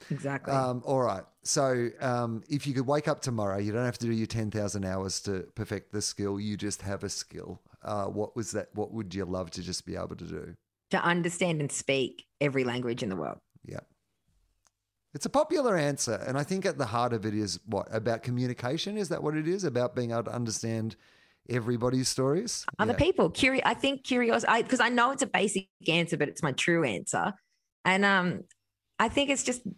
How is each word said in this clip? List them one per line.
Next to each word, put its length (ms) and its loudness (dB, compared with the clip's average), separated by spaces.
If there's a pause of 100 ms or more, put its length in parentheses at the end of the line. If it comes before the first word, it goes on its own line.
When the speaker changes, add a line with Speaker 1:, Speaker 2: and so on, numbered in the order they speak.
Speaker 1:
Exactly. 420 -4
Speaker 2:
Um, 320 2
all 180 2
right. 200 0 (220)
So, 460 2 (120)
um, 480 0
if 160 -2
you 80 -2
could 140 0
wake 200 2
up 140 0
tomorrow, 380 0
you 120 0
don't 140 0
have 140 -2
to 80 -2
do 60 2
your 120 0
ten 240 -2
thousand 340 -2
hours 380 -2
to 320 -2
perfect 380 -6
the 100 -4
skill. 380 -2
You 180 -2
just 240 -4
have 220 -6
a 60 -4
skill. 520 -10 (220)
Uh, 220 -2
what 300 -4
was 160 -4
that? 220 -4
What 200 -4
would 200 -6
you 120 -2
love 260 -4
to 100 -8
just 240 -6
be 100 -8
able 200 -6
to 80 -12
do? 320 -10 (360)
Speaker 1:
To 120 2
understand 560 0
and 120 -2
speak 540 -2 (140)
every 240 2
language 400 -2
in 60 -4
the 80 -4
world. 220 -6 (260)
Speaker 2:
Yeah. 160 -12 (1300)
It's 120 -6
a 40 -2
popular 480 4
answer. 360 0
And 240 -2
I 60 2
think 220 -2
at 120 -2
the 80 0
heart 260 0
of 140 -2
it 100 -2
is 300 -2
what? 280 -4
About 300 0
communication? 760 -2
Is 120 -2
that 120 -4
what 140 0
it 120 -2
is? 180 0
About 320 0
being 140 -2
able 120 0
to 100 -8
understand 600 -2 (540)
everybody's 580 2
stories? 580 0 (140)
Speaker 1:
Other 140 4
Speaker 2:
Yeah. 60 0
Speaker 1:
people. 300 4
Curi-, 360 2
I 80 4
think 320 -2
curios-, 420 2
I, 160 6
'cause 160 2
I 80 6
know 240 4
it's 120 -2
a 40 0
basic 400 0 (220)
answer, 260 4
but 140 2
it's 120 -10
my 120 2
true 320 2
answer. 480 0 (500)
And, 220 4
um, 380 2 (540)
I 120 2
think 200 2
it's 140 0
just, 180 -2 (160)